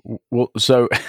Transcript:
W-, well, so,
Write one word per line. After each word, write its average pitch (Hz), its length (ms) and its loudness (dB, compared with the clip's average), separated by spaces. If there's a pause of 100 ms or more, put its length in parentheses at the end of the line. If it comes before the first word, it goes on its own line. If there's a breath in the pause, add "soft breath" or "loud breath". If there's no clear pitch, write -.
W-, 113 160 -12 (120)
well, 123 260 0
so, 123 320 2 (200)